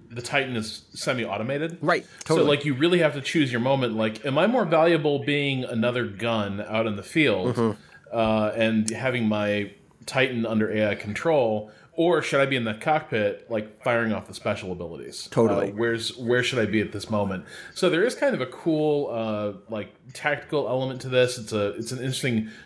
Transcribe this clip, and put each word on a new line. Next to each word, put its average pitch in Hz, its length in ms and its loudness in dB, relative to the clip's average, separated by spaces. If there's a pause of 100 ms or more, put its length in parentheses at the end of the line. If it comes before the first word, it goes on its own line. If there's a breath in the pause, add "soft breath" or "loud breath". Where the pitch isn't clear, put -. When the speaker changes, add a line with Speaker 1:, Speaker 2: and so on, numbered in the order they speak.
Speaker 1:
the 117 120 -10
Titan 127 360 -2
is - 240 -8 (120)
semi-automated. 127 840 -4
Speaker 2:
Right, 165 240 0
Speaker 1:
So, - 320 -4
Speaker 2:
totally. 160 140 4
Speaker 1:
like, 143 160 2
you 147 80 0
really 170 260 4
have 151 140 4
to 139 80 -8
choose 139 280 2
your 120 120 0
moment. 127 340 2
Like, 110 300 -2
am 143 120 0
I 170 80 4
more 226 200 2
valuable 156 540 4
being 139 440 0
another 120 420 0
gun 104 640 -2
out 110 180 0
in 104 120 -4
the 95 60 -8
field, 120 520 2
Speaker 2:
Mm-hmm. 113 260 0 (300 loud breath)
Speaker 1:
uh, 110 420 2
and 110 360 2
having 120 400 0
my 104 420 0 (340)
Titan 123 400 0
under 110 240 2
A 107 200 2
I 101 60 -2
control, 110 760 0 (220 loud breath)
or 165 280 4
should 139 200 2
I 139 40 4
be 135 120 0
in 117 80 -2
the 110 80 -2
cockpit, 110 760 -2
like, 110 320 -6
firing 117 300 0
off 95 160 -6
the 104 60 -16
special 98 400 -6
abilities? 82 580 -12
Speaker 2:
Totally. 101 400 2
Speaker 1:
Uh, 101 40 -10
where's, 113 420 -2
where 123 260 2
should 123 160 -2
I 107 60 2
be 104 160 2
at 92 100 -4
this - 180 -8
moment? 98 360 -2 (280 loud breath)
So 180 160 2
there 160 140 2
is 247 100 2
kind 269 220 0
of 135 60 -2
a 123 60 -4
cool, 151 680 0
uh, 107 400 -2 (160)
like, 107 240 -8 (180)
tactical 143 560 -2
element 131 360 -2
to 135 40 -8
this. 127 300 4
It's 113 160 -10
a, 104 140 2
it's 113 260 -6
an 127 60 -6
interesting 123 500 -2 (160 loud breath)